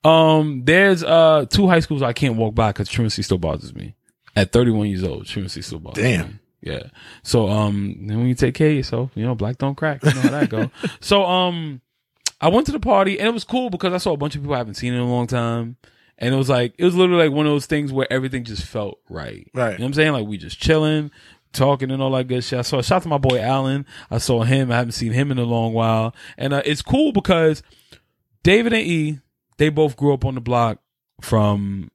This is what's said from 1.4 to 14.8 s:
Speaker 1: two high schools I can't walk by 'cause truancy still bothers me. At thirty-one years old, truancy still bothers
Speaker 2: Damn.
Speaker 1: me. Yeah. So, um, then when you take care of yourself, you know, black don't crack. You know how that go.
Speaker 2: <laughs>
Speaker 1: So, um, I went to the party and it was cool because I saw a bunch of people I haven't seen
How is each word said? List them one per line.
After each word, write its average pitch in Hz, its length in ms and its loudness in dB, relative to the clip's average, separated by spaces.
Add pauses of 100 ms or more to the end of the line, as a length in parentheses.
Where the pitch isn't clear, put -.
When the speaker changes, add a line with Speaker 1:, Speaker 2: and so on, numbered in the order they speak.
Speaker 1:
two 196 200 4
high 170 120 6
schools 147 220 -2
I 120 100 0
can't 120 240 0
walk 110 180 0
by 110 180 2
'cause - 160 -6
truancy 110 340 -2
still 92 160 0
bothers 78 360 -6
me. - 200 -14 (420)
At 95 160 2
thirty-one 113 360 2
years 92 160 -4
old, 78 220 -6
truancy - 360 -10
still - 180 -12
bothers 104 220 -6
Speaker 2:
Damn. 113 260 0
Speaker 1:
me. 104 60 -16 (280)
Yeah. 65 200 -10 (400)
So, 110 260 2
um, 101 480 0 (100)
then 107 120 -4
when 120 80 0
you 127 80 0
take 127 200 0
care 156 160 2
of 151 60 0
yourself, 127 380 -4
you 107 100 -6
know, 123 100 -2
black 110 240 -6
don't 139 180 -4
crack. 151 280 -6
You 151 100 4
know 131 60 -4
how 190 100 2
that 147 200 -2
go. 110 200 -4 (160)
Speaker 2:
<laughs> - 140 -10
Speaker 1:
So, 202 240 2
um, 175 560 -2 (600)
I 156 80 2
went 240 180 4
to 277 60 -4
the 294 80 -4
party 196 380 2
and 202 100 -2
it 233 60 0
was 226 80 -6
cool 254 280 -4
because 180 220 -4
I 185 60 -4
saw 180 140 -2
a 147 40 -2
bunch 147 200 -6
of 139 60 -8
people 143 120 -4
I 127 40 -2
haven't 110 160 -8
seen 123 200 -4